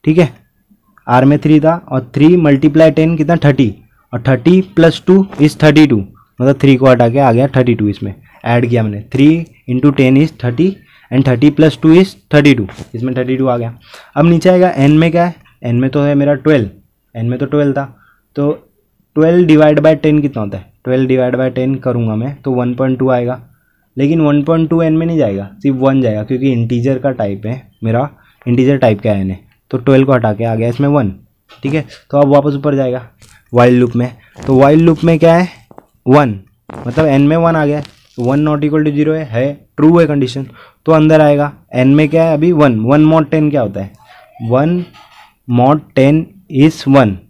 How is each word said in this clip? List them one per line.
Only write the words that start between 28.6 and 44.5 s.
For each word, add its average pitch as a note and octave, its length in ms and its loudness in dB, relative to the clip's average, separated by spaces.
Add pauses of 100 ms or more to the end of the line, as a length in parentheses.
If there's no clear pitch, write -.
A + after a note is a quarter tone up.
type A2 220 0
का A2 120 -4
एन F#2+ 180 -4
है, F#2+ 80 -10 (320)
तो B2+ 80 -6
ट्वेल्व C3+ 280 2
को C3+ 60 0
हटा A2+ 200 0
के G#2 120 -6
आ A#2 100 -4
गया A2+ 140 -2
इसमें C3+ 200 -2
वन, C#3 240 0 (500)
ठीक C3+ 120 -6
है। D3+ 100 -4 (260)
तो C#3+ 80 0
अब C#3+ 100 4
वापस C#3+ 260 2
ऊपर C#3+ 200 -4
जाएगा B2+ 280 -4 (500)
while B2 200 4
loop B2 240 0
में, A#2+ 140 -2 (360)
तो C3+ 100 0
while C#3 240 4
loop E3 240 0
में E3 140 2
क्या E3 160 4
है F3 140 0 (600)
वन, B2+ 300 2 (380)
मतलब B2 300 -4
एन C#3 220 2
में D#3 80 0
वन E3 200 0
आ D#3 100 -2
गया D3 120 -4
है, C#3+ 60 -10 (320)
तो A#2+ 60 -8
वन C#3 240 -2
not D3 180 -2
equal D3+ 200 -2
to D3+ 100 -2
zero D3 200 -2
है, D#3 120 -8
है, B2 260 -4 (240)
true D#3+ 220 2
है E3 80 4
condition, C3+ 400 -4 (400)
तो D#3+ 60 2
अंदर D#3 280 4
आएगा। D3 320 0 (220)
एन B2+ 200 2
में D3+ 140 2
क्या D#3+ 160 0
है E3 100 0
अभी D#3+ 180 0
वन, D3 280 2
वन C#3+ 260 2
mod D#3+ 200 2
ten D3+ 240 -2
क्या C#3 120 -2
होता G2 200 -6
है, G2 100 -12 (560)
वन D#3+ 360 -2 (640)